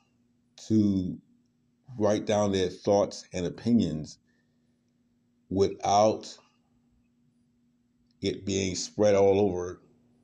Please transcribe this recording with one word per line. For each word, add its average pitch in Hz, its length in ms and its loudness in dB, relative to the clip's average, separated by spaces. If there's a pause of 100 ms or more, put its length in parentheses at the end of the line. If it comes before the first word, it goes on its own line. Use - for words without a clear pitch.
(680)
to 101 480 0 (840)
write 104 260 0
down 104 260 0
their 92 180 0
thoughts - 640 0
and 90 140 -6
opinions 80 720 -2 (1300)
without 98 840 0 (1900)
it 95 220 -4
being 95 300 -2
spread 104 400 0
all 98 260 4
over 90 440 -4 (400)